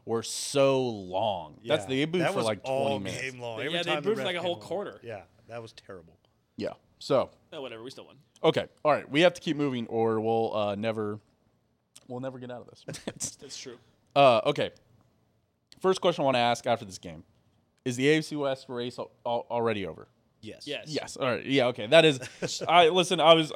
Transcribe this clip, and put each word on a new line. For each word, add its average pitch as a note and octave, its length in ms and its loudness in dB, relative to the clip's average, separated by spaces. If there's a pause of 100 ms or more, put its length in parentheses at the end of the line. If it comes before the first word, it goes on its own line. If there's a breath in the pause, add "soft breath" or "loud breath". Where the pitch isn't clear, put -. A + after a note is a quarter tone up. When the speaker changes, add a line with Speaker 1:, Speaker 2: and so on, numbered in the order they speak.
Speaker 1:
were A2+ 180 -2
so C#3 640 2
long. G2 800 -4
That's C3 180 0
Speaker 2:
Yeah. - 60 -8
Speaker 1:
they C3+ 160 0
booed E3+ 160 -2
Speaker 2:
That D#3+ 100 0
Speaker 1:
for, G3 60 -6
Speaker 2:
was A2+ 80 0
Speaker 1:
like, A2 180 -2
Speaker 2:
all C3+ 240 -2 (120)
Speaker 1:
twenty G2 40 -8
minutes. F#2 180 -8 (100)
Speaker 2:
game B2 100 -16
long. A#2 180 -10
Speaker 3:
Yeah, B2 60 -6
Speaker 2:
Every E3 140 -4
Speaker 3:
they F3 40 -4
Speaker 2:
time E3 140 -2
the D3 40 -6
Speaker 3:
booed G#3 140 -2
for, G#3 40 -4
Speaker 2:
ref G#3+ 80 -4
Speaker 3:
like, F3+ 80 -4
a E3+ 40 -6
Speaker 2:
came F3 60 -6
Speaker 3:
whole F3 100 -2
Speaker 2:
on. - 60 -12
Speaker 3:
quarter. E3 420 -8
Speaker 2:
Yeah, G#2+ 200 -12 (260)
that A#2 120 -12
was A2+ 120 -16
terrible. E2+ 440 -20 (380)
Speaker 1:
Yeah. F#2+ 140 -8 (300)
So. C3+ 300 0 (220)
Speaker 3:
Oh, D#3 100 -12
whatever. A#2 220 -12
We C3 80 -14
still G2 140 -18
won. E2 100 -20 (280)
Speaker 1:
Okay. B2+ 220 2 (180)
All D3+ 80 4
right. A2 180 0
We C#3+ 120 2
have F3 120 6
to - 80 -16
keep D3+ 160 -2
moving, B2+ 300 -2
or A2+ 320 0
we'll, A2+ 360 0
uh, G#2 200 -2
never, G#2+ 440 -4 (880)
we'll B2 120 -12
never C3 200 -10
get B2 120 -14
out A#2+ 100 -14
of - 80 -20
this. - 680 -12
<laughs> - 40 -
Speaker 3:
That's C#3 180 -16
true. A#2+ 180 -16 (380)
Speaker 1:
Uh, B2+ 300 8
okay. C3+ 260 0 (1080)
First F#3 220 2
question F3 200 0
I C#3+ 40 2
wanna C3 140 2
ask A#2+ 280 2
after A2+ 180 0
this F#2 140 -14
game: E2 240 -16 (640)
is B2+ 100 -2
the C3 140 0
A D#3 100 6
F D#3 60 -4
C D#3 100 -10
West C#3 340 -4
race B2 300 -8
al-, - 120 -12 (140)
al-, A#2 240 -4
already A2+ 380 -2
over? D#2+ 200 -14 (340)
Speaker 2:
Yes. G#2+ 260 -16
Speaker 3:
Yes. B2+ 200 -10
Speaker 1:
Yes. - 300 -8
All C#3 100 -4
right. G#2+ 180 -2
Yeah. C3 220 2
Okay. A#2+ 200 -6
That D#3+ 180 8
is. C#3 580 -2
Speaker 2:
<laughs> - 40 -8
Speaker 1:
I E3 220 8
listen. F3+ 300 2
I D#3+ 160 10
was, D#3+ 200 2